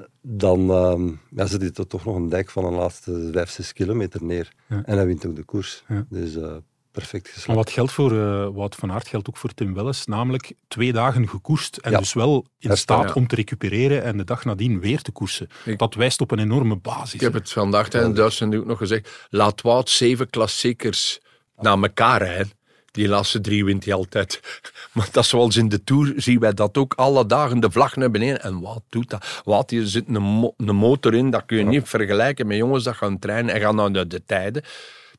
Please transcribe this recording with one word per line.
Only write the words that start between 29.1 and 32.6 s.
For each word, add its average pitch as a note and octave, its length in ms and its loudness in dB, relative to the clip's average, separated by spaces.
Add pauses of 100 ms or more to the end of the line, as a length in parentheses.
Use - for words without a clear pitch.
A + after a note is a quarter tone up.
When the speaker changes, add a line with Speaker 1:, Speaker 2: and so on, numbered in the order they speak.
Speaker 3:
Wat, G#2 260 2
hier A#2 160 0
zit G#2 220 -2
een G#2+ 140 0
mo-, G#2+ 360 2
een G#2 180 0
motor A#2 380 4
in, B2+ 160 4
dat A2+ 160 0
kun A2+ 120 0
je G#2+ 60 4
Speaker 1:
Ja. G#2 60 2
Speaker 3:
niet C3+ 180 2
vergelijken A2 600 0
met G#2 100 0
jongens B2 260 2